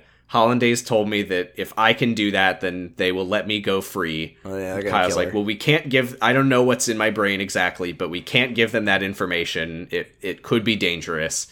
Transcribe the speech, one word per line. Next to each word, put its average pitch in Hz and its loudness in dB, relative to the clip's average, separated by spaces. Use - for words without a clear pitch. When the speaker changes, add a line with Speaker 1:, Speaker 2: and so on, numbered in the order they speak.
Speaker 1:
Hollandaise 120 4
told 107 0
me 104 0
that 92 -2
if 95 -6
I 110 6
can 117 2
do 104 0
that, 95 2
then 90 -6
they 92 0
will 92 -2
let 98 -2
me 107 -2
go 98 -2
free." 80 -6
Speaker 2:
Oh, 95 -8
yeah, 92 -6
I - -4
gotta 101 -4
Speaker 1:
Kyle's 92 4
Speaker 2:
kill 87 0
Speaker 1:
like, 90 0
Speaker 2:
her. - -10
Speaker 1:
"Well, 104 0
we 107 -2
can't 147 0
give, 123 0
I 113 4
don't 135 4
know 127 4
what's 123 2
in 113 -2
my 107 2
brain 101 0
exactly, 90 -2
but 82 -4
we 87 -6
can't 123 0
give 110 2
them 110 0
that 98 2
information. 87 -4
It, 87 -6
it 90 -8
could 120 0
be 110 0
dangerous." 85 -4